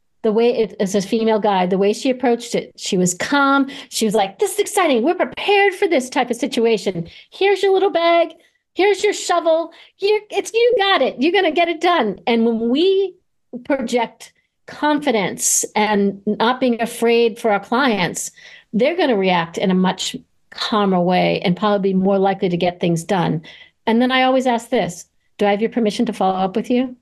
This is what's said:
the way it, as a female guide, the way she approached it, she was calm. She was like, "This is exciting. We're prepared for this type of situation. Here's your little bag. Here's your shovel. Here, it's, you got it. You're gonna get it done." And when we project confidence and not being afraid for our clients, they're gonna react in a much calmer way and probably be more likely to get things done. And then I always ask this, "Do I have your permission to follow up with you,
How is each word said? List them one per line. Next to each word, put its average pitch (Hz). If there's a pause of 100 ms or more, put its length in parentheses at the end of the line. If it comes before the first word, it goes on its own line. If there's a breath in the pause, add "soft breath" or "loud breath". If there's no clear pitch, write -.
(240)
the 220
way 233
it, 220
as 190
a 202
female 220
guide, 190
the 190
way 202
she -
approached 240
it, -
she -
was 180
calm. 277 (220 loud breath)
She -
was 202
like, 196
"This 403
is -
exciting. 320
We're 349
prepared 381
for 381
this 262
type 254
of 240
situation. 214 (240 loud breath)
Here's 392
your 392
little 381
bag. 339 (400 soft breath)
Here's 381
your 415
shovel. 330 (240 loud breath)
Here, 415 (120)
it's, 381
you 466
got 392
it. 233
You're 311
gonna 370
get 339
it 330
done." 320
And 233
when 233
we 370 (500)
project 240 (360)
confidence 262 (100)
and 202
not 220
being 240
afraid 233
for 226
our 202
clients, 202 (420 loud breath)
they're 262
gonna 285
react 180
in 190
a 185
much 185 (360)
calmer 196
way 175
and 180
probably 202
be 190
more 196
likely 196
to 175
get 175
things 170
done. 160 (460 loud breath)
And 226
then 254
I 262
always 262
ask 233
this, 180 (340)
"Do 202
I 202
have 202
your 226
permission 226
to 226
follow 190
up 190
with 220
you, 254